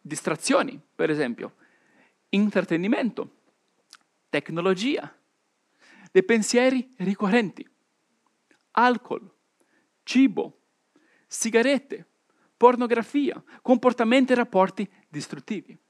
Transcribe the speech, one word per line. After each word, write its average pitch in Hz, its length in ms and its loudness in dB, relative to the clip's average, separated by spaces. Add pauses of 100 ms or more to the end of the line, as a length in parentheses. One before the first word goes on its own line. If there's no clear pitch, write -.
Distrazioni, 151 800 -4 (140)
per - 160 -2
esempio, 143 460 -6 (720)
intrattenimento, 202 1040 -2 (920)
tecnologia, 180 840 -4 (1000)
dei 185 140 4
pensieri 240 760 0
ricorrenti. 196 720 -2 (1040)
Alcol, 233 580 0 (720)
cibo, - 580 0 (680)
sigarette, 233 800 -2 (500)
pornografia, 240 840 0 (200)
comportamenti 247 680 2
e 247 40 2
rapporti 190 520 0 (200)
distruttivi. 151 680 -12 (140)